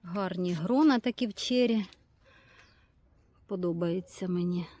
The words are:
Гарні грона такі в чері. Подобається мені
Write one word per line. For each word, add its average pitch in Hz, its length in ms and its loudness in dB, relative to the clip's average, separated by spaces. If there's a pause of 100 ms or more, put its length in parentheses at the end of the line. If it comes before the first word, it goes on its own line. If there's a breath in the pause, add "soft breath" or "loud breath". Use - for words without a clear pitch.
Гарні 180 500 -4
грона 247 460 4
такі 247 280 -2
в 202 60 -8
чері. 233 520 2 (1600 soft breath)
Подобається 175 800 -4
мені 175 380 0 (140 loud breath)